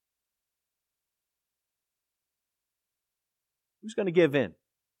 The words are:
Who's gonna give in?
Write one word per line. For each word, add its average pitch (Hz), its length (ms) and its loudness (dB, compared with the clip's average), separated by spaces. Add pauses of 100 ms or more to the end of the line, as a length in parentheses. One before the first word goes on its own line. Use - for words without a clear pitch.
(3750)
Who's 214 120 -16
gonna 196 180 -4
give 160 240 4
in? 110 180 -2 (460)